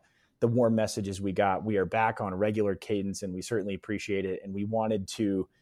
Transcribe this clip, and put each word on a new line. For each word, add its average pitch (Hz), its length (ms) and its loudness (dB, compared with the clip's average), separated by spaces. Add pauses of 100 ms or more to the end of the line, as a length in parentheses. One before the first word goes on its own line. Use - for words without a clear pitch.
(400)
the 117 80 4
warm 117 260 4
messages 104 460 0
we 98 120 0
got, 92 300 2
we 107 140 0
are 95 80 4
back 113 380 0
on 95 100 -2
a 92 40 -4
regular 104 380 2
cadence, 98 480 -4
and 92 120 -6
we 92 80 -6
certainly 101 320 -2
appreciate 98 500 -4
it. 95 180 -4
And 98 120 -10
we 101 100 -4
wanted 110 440 -2
to 98 380 0 (160)